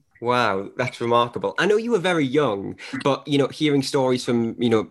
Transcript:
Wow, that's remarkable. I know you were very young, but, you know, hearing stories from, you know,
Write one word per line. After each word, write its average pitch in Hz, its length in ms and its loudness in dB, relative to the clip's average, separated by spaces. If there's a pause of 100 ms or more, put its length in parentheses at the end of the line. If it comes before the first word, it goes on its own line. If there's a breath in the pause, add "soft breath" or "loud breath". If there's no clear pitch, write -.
(220)
Wow, 113 560 0
that's 123 240 -4
remarkable. 120 580 0
I 165 60 0
know 208 100 2
you 226 160 -2
were 208 80 2
very 170 260 0
young, 107 520 -2 (260 loud breath)
but, - 240 0
you 143 100 2
know, 135 120 4
hearing 143 340 0
stories 131 400 0
from, 117 340 0
you 120 120 0
know, 110 220 2